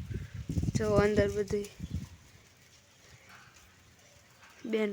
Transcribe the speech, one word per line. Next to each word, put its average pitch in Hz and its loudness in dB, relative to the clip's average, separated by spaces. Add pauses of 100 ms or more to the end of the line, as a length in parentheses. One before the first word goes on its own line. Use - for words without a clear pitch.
(760)
જો 220 -2 (200)
અંદર 208 4
બધું 208 -2 (3000)
બેન 214 2